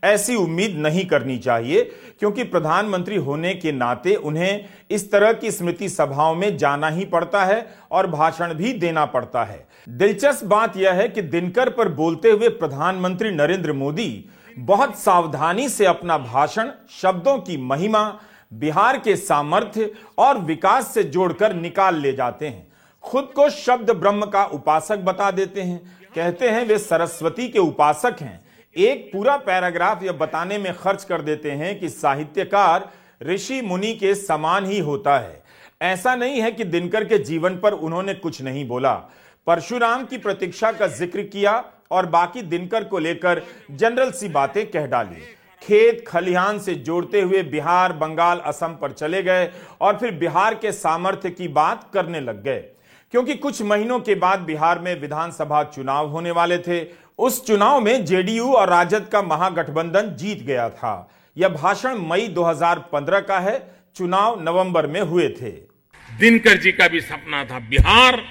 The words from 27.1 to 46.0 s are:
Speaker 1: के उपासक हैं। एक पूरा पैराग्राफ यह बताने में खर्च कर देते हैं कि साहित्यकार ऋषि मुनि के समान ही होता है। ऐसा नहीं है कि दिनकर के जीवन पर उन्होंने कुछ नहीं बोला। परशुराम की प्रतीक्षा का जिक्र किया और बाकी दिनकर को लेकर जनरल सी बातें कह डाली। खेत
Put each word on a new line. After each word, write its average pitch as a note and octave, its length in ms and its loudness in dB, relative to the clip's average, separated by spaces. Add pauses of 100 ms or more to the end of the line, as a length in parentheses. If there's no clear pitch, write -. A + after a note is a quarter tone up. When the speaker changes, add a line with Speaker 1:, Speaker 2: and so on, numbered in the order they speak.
Speaker 1:
के A3 100 2
उपासक D3+ 640 2
हैं। G2 240 -14 (320)
एक A#3 360 2
पूरा A#3+ 240 2
पैराग्राफ F3+ 680 0
यह F#3 80 -4
बताने E3 460 -4
में F#3+ 200 -6
खर्च F#3+ 260 -2
कर E3 180 -4
देते D3 300 -4
हैं E3 280 -6
कि E3+ 100 -6
साहित्यकार F3 1000 0 (320)
ऋषि F#3+ 380 -6
मुनि G3+ 320 -4
के G3 220 0
समान F3 500 -2
ही G3 140 -2
होता C#3+ 400 0
है। F#2 240 -12 (380)
ऐसा F#3 340 0
नहीं B3 260 -2
है A#3 100 0
कि F3+ 120 -6
दिनकर F3 420 -2
के A3 120 2
जीवन E3 400 -2
पर G3+ 160 2
उन्होंने F3 400 -4
कुछ E3+ 280 -8
नहीं C3+ 260 -8
बोला। B2+ 260 0 (540)
परशुराम A#3 580 0
की B3+ 120 -12
प्रतीक्षा G3 540 -2
का G#3+ 160 0
जिक्र F3 340 -6
किया G3+ 440 0 (260)
और F3+ 140 2
बाकी F3 360 0
दिनकर F3+ 420 -4
को G3 160 -4
लेकर E3 420 0 (300)
जनरल A#3 400 0
सी G3+ 180 -8
बातें D#3 420 -2
कह D3+ 140 -2
डाली। G#2+ 360 -4 (420)
खेत A3+ 440 4